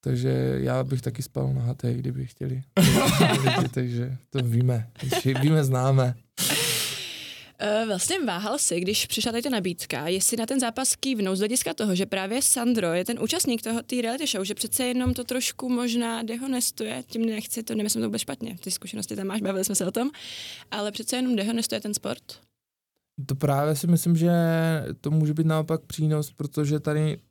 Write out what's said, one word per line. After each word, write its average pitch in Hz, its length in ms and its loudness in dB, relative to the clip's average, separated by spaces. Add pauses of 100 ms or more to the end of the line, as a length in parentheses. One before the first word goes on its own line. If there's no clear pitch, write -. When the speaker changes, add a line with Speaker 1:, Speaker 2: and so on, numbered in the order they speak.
Speaker 1:
takže 131 600 0
já 131 220 0
bych 131 180 -2
taky 123 220 -6
spal 135 300 -2
na 131 80 0
hatej, 120 340 -2
kdyby 127 300 -4
chtěli. 131 360 -6 (540)
<laughs> - 560 4
Takže 123 460 -2 (120)
to 139 140 -2
víme, 120 440 2 (540)
víme, 156 220 6
známe. 131 520 4 (1400)
Speaker 2:
Eh, 214 280 2
vlastně 262 380 0
váhal 208 320 -2
jsi, - 220 2
když 190 260 0
přišla 226 260 -2
tady 233 100 0
ta 269 80 -2
nabídka, 175 580 -2
jestli 190 300 2
na 226 80 0
ten 269 140 0
zápas 247 360 0
kývnout 214 400 -2
z 185 40 0
hlediska 226 340 0
toho, 208 220 0
že 185 100 0
právě 196 360 -2
Sandro 226 520 2
je 180 120 0
ten 233 180 -6
účastník 240 380 0
toho, 226 220 -4
té 247 180 -4
reality 262 260 -2
show, 196 180 -2
že - 100 -4
přece - 280 -2
jenom 247 300 0
to 247 100 -4
trošku 254 460 -4
možná 233 540 0
dehonestuje, 240 840 -4
tím 226 180 -2
nechci, 220 380 -4
to 226 120 -6
nemyslím 220 260 0
to 226 60 0
vůbec 214 140 -2
špatně, 226 420 -8
ty 185 80 -6
zkušenosti 208 440 -8
tam 190 120 -4
máš, 202 140 -2
bavili 190 240 -2
jsme 196 100 -2
se 190 100 0
o 180 60 -2
tom, 247 180 -2 (640)
ale 208 200 -4
přece 226 240 -6
jenom 254 200 2
dehonestuje 220 460 0
ten 208 120 -6
sport? - 300 -6 (1000)
Speaker 1:
To 135 100 -2
právě 147 400 2
si 156 120 -2
myslím, 170 280 6
že 165 160 4 (680)
to 147 100 -2
může 151 220 4
být 156 140 2
naopak 160 340 2
přínos, 156 500 0
protože 147 480 0
tady 151 380 0 (140)